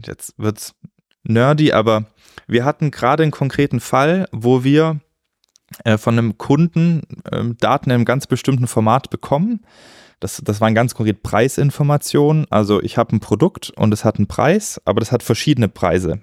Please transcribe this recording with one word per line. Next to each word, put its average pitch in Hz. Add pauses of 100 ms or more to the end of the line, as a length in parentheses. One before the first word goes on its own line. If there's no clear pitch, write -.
jetzt -
wird's - (480)
nerdy, 139
aber 110 (400)
wir 120
hatten 147
gerade 147
einen 156
konkreten 139
Fall, 160
wo 123
wir, 151 (840)
äh, 110
von 117
einem 117
Kunden, 165 (280)
ähm, 117
Daten 127
in 123
einem 120
ganz 127
bestimmten 127
Format 113
bekommen. 208 (540)
Das, -
das 107
waren 110
ganz 120
konkret 107
Preisinformationen. 147
Also 104
ich -
hab 117
ein 110
Produkt -
und 107
es 107
hat 110
einen 101
Preis, -
aber 107
das 107
hat 120
verschiedene 120
Preise 90